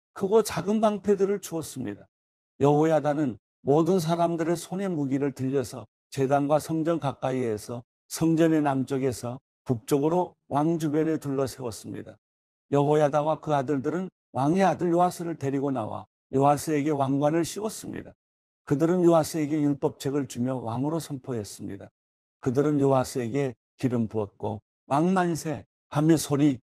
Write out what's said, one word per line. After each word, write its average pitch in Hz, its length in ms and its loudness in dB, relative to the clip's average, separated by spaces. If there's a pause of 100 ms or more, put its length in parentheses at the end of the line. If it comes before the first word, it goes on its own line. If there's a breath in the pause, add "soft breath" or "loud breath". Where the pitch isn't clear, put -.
(120)
크고 208 320 2
작은 208 380 -2
방패들을 202 580 0
주었습니다. 127 640 -8 (540)
여호야다는 147 800 2 (240)
모든 165 400 4
사람들의 170 560 0
손에 190 320 -6
무기를 143 420 -2
들려서 127 560 -4 (220)
제단과 143 500 2
성전 160 400 -2
가까이에서 123 840 -4 (260)
성전의 160 540 2
남쪽에서 131 760 -2 (240)
북쪽으로 151 720 0 (140)
왕 156 280 0
주변에 156 400 0
둘러 135 300 -4
세웠습니다. 107 720 -12 (520)
여호야다와 147 720 2
그 151 160 -2
아들들은 147 540 -2 (240)
왕의 147 280 2
아들 170 300 2
요아스를 170 460 0
데리고 139 340 -2
나와 104 340 -6 (280)
요아스에게 143 580 2
왕관을 143 540 0
씌웠습니다. - 680 -10 (520)
그들은 165 400 2
요아스에게 156 560 2
율법책을 143 640 0
주며 127 300 -4
왕으로 127 420 -4
선포했습니다. 110 920 -10 (520)
그들은 143 400 2
요아스에게 131 720 0 (220)
기름 117 320 0
부었고 107 520 -6 (260)
"왕 160 260 2
만세" 170 520 -2 (220)
하며 156 300 4
소리 143 480 2